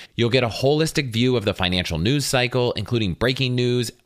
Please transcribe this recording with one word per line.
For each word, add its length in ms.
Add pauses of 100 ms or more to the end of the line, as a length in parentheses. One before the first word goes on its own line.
(140)
You'll 160
get 140
a 40
holistic 640
view 240
of 80
the 80
financial 460
news 260
cycle, 480
including 420
breaking 420
news, 340 (160)